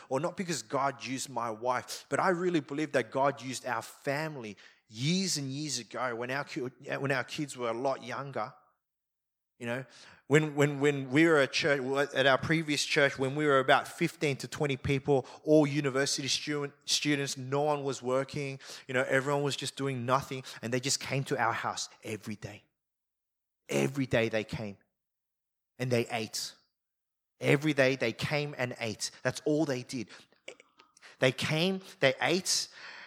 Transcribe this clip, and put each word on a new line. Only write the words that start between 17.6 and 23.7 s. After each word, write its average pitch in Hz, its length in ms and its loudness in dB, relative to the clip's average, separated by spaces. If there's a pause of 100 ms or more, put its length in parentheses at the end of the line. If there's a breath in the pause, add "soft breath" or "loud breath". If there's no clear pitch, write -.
one 147 220 0
was 135 200 -4
working, 135 560 -2 (280 loud breath)
you 131 60 -4
know, 127 140 4
everyone 139 340 2
was 143 140 0
just - 220 -6
doing 135 280 -4
nothing, 131 380 0 (180 loud breath)
and 117 100 -6
they 127 100 0
just 135 180 0
came 135 240 -2
to 135 160 -2
our 113 140 2
house 110 360 -6 (140)
every 110 320 -8
day. 104 260 -14 (1080)
Every 139 360 0